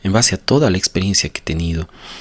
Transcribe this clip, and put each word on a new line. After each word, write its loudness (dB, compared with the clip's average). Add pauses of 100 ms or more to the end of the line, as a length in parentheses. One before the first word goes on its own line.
en 0
base 2
a -6
toda 2
la 2
experiencia -2
que -14
he -14
tenido. -2 (320)